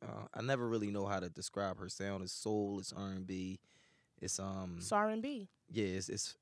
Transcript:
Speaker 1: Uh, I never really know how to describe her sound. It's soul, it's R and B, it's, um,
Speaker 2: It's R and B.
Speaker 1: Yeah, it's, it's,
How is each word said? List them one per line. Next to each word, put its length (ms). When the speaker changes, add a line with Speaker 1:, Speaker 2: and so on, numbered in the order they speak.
Speaker 1:
Uh, 280
I 80
never 260
really 220
know 160
how 140
to 100
describe 480
her 100
sound. 340
It's 100
soul, 480
it's 120
R 160
and 180
B, 320
it's, 180
um, 400
Speaker 2:
It's 140
R 160
and 140
B. 260
Speaker 1:
Yeah, 140
it's, 240
it's, 320